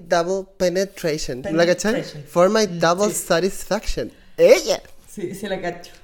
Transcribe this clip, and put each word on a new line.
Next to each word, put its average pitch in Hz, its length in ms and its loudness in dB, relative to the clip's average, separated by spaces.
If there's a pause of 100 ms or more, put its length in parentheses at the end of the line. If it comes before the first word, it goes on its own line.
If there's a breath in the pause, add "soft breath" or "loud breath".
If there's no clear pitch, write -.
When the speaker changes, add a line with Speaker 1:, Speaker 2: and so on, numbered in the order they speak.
Speaker 1:
double 180 400 0 (100)
penetration". 175 840 -4
¿No 151 100 -8
la 165 140 2
cachai? 185 280 0
Speaker 2:
Penetration. 151 360 -8
Speaker 1:
"For 175 200 4
my 220 180 2
Speaker 2:
Mm, 175 120 -6
Speaker 1:
double 165 340 0
Speaker 2:
sí. - 140 -6
Speaker 1:
satisfaction". 175 840 -2 (260)
Ella. 208 440 6 (260)
Speaker 2:
Sí, 190 280 -12
sí 208 120 -12
la 190 140 -6
cacho. - 300 -10 (120)